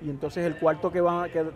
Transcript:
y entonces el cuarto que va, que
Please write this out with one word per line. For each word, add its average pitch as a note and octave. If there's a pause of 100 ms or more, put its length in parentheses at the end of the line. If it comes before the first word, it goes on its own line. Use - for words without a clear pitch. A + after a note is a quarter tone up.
y D3+
entonces D3
el D#3
cuarto D#3+
que F3
va, F3
que E3 (120)